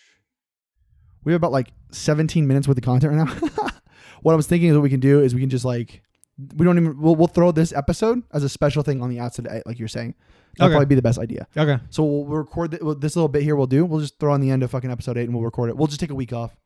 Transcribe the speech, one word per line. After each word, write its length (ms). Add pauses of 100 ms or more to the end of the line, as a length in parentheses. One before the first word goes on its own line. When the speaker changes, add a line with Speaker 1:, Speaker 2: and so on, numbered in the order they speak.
(1200)
Speaker 1:
we 80
have 80
about, 120
like, 200 (180)
seventeen 560
minutes 220
worth 100
of 60
content 300
right 120
now. 480
<laughs> 60 (420)
What 100
I 40
was 100
thinking 240
is 40
what 80
we 80
can 100
do 200
is 140
we 60
can 100
just, 140
like, 380 (540)
we 80
don't 140
even, 220
we'll, 160
we'll 120
throw 240
this 200
episode 500 (100)
as 100
a 60
special 340
thing 200
on 80
the 100
outside, 460
like 120
you're 100
saying. 260 (420)
That'll 120
Speaker 2:
Okay. 60
Speaker 1:
probably 120
be 80
the 80
best 160
idea. 280 (100)
Speaker 2:
Okay. 220 (120)
Speaker 1:
So 120
we'll, 220
we'll 140
record 340
th-, 100
well, 120
this 200
little 140
bit 140
here. 140
We'll 100
do. 180
We'll 160
just 180
throw 140
on 80
the 100
end 120
of 80
fucking 200
episode 280
eight 60
and 100
we'll 100
record 240
it. 80
We'll 100
just 140
take 100
a 40
week 180
off. 340